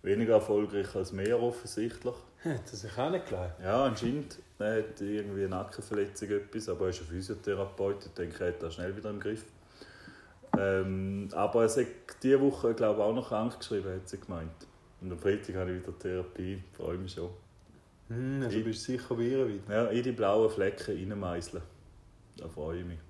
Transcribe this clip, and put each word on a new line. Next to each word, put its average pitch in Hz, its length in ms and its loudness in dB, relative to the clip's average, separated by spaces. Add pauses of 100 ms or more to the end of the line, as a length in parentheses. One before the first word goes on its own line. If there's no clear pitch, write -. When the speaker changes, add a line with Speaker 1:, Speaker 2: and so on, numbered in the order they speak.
Speaker 1:
Weniger 110 320 4
erfolgreich 104 600 4
als 92 180 -2
mehr 110 280 2
offensichtlich. - 720 -2 (300)
Speaker 2:
Hat 143 180 0 (100)
er 107 60 -10
sich 101 200 -10
auch 139 120 2
nicht 180 160 -2
gleich? 90 240 -4 (140)
Speaker 1:
Ja, 117 220 4
anscheinend. 123 520 -2 (220)
Er 107 180 2
hat 107 240 -2
irgendwie 101 400 -4
eine 95 80 0
Nackenverletzung, 101 800 -4
etwas, 101 400 -2
aber 90 160 0
er 92 60 2
ist 87 100 -6
ein 82 60 -10
Physiotherapeut, 98 1000 -2
ich - 80 -16
denke, 87 320 -6
er 87 80 2
hat - 80 -8
das 82 140 -6
schnell 90 200 -4
wieder 107 140 -8
im 104 100 -6
Griff. 107 240 -4 (1120)
Ähm, 95 760 2
aber 104 300 6
er 110 60 8
hat 123 180 4 (340)
diese 135 180 8
Woche, 135 340 4
glaub 107 240 4
ich, 107 60 4
auch 110 100 4
noch 123 160 -2
krank 110 300 0
geschrieben, 98 340 -4
hat 92 140 -8
sie - 120 -10
gemeint. 82 480 -10 (340)
Und 92 100 -6
am 82 80 -6
Freitag 101 360 2
habe 90 160 -2
ich 92 100 -4
wieder 90 160 -10
Therapie, 92 720 -4
freue - 260 -6
mich 92 160 -8
schon. 87 160 -6 (800)
Speaker 2:
Hm, 131 360 -2
also 107 140 0
Speaker 1:
Ich 113 60 2
Speaker 2:
bist 110 240 -2
du 123 60 -2
sicher 123 220 -2
bei 117 80 0
ihr 131 240 4
wieder? 101 260 -4
Speaker 1:
Ja, 117 140 4
in 120 160 2
die 127 80 0
blauen 107 380 6
Flecken 98 460 0
reinmeißeln. 92 680 -4 (720)
Da - 100 -12
freue 80 320 -4
ich 90 60 -6
mich. 85 140 -8 (100)